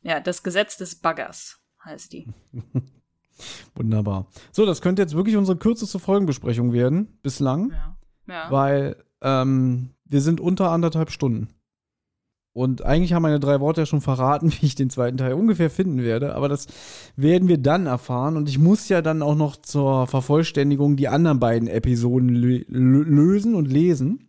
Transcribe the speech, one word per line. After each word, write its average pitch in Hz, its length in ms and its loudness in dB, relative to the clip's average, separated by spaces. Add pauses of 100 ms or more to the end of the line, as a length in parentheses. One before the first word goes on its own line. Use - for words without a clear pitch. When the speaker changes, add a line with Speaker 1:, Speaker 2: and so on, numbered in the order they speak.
Speaker 1:
Ja, 160 160 -4
das 180 240 -6
Gesetz 196 360 -4
des 180 220 -12
Baggers - 600 -8 (240)
heißt 151 280 -20
die. - 140 -18 (260)
Speaker 2:
<laughs> 117 200 -16 (1000)
Wunderbar. 104 540 -2 (240)
So, 214 140 2
das 175 160 -4
könnte 185 180 0
jetzt 160 160 -2
wirklich 208 200 0
unsere 190 200 0
kürzeste 220 420 -2
Folgenbesprechung 127 760 0
werden, 135 480 0
bislang. 143 480 -2
Speaker 1:
Ja. - 260 -6 (320)
Ja. 160 220 -10
Speaker 2:
Weil, 139 520 0 (200)
ähm, 131 720 0 (100)
wir 143 160 0
sind 156 200 0
unter 180 300 0
anderthalb 165 400 0
Stunden. 113 380 -4 (1040)
Und 127 300 -2
eigentlich 165 320 2
haben 170 80 2
meine 151 180 2
drei 139 200 2
Worte 156 220 -2
ja 147 40 -2
schon 147 160 -2
verraten, 143 500 0
<laughs> - 80 -6
wie 156 60 0
ich 131 80 0
den 131 160 -2
zweiten 127 260 -2
Teil 131 160 -2
ungefähr 170 380 2
finden 160 320 -2
werde. 120 320 -2
Aber 143 160 -2
das 143 160 -6 (500)
werden 175 320 4
wir 170 80 6
dann 151 300 2
erfahren. 127 500 -4
Und 147 140 -2
ich 131 80 -2
muss 185 320 4
ja 180 100 2
dann 160 220 -2
auch 147 140 2
noch 151 200 0
zur 135 500 0
Vervollständigung 143 880 2
die 135 120 0
anderen 147 320 2
beiden 117 280 2
Episoden 123 600 0
lö-, 123 400 2
lö-, 127 360 4
lösen 185 500 4
und 156 180 0
lesen. 160 560 0